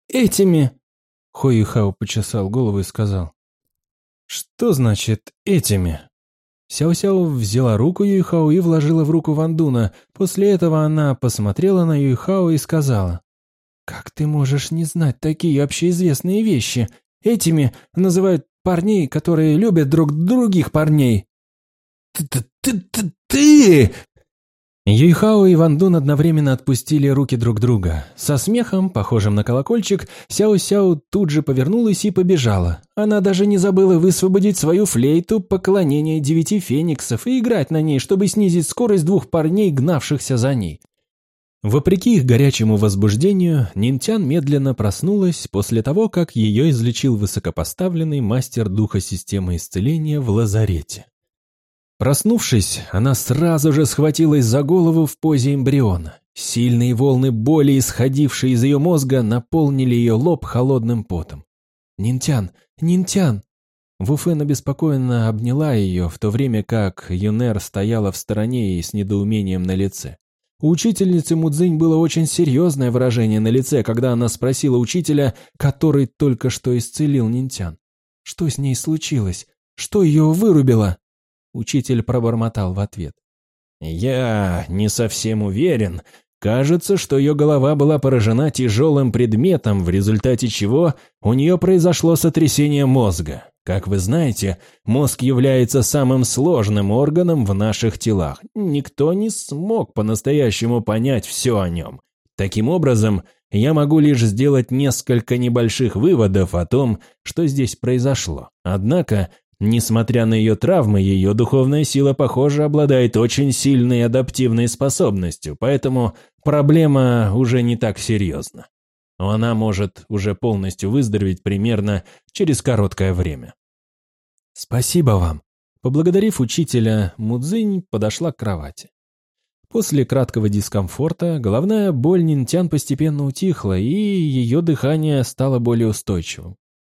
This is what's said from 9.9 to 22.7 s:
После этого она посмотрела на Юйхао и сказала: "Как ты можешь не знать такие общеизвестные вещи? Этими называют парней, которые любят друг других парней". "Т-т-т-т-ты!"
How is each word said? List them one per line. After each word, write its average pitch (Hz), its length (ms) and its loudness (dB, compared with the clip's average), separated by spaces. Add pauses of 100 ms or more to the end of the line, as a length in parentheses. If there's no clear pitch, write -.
После 196 360 0
этого 165 340 2
она 151 300 0
посмотрела 147 720 0
на 156 140 0
Юйхао 165 520 0
и 156 60 2
сказала: 117 640 -2 (640)
"Как - 260 -16
ты 151 140 -4
можешь 143 460 -2
не 165 140 -2
знать 156 340 -2
такие 156 420 0
общеизвестные 175 800 0
вещи? 123 460 0 (340)
Этими 165 520 0 (220)
называют 185 500 0 (180)
парней, 180 440 0
которые 156 500 0
любят 170 320 2
друг 156 220 2
других 185 600 0
парней". 139 540 2 (880)
"Т-т-т-т-ты!" 202 1800 2 (960)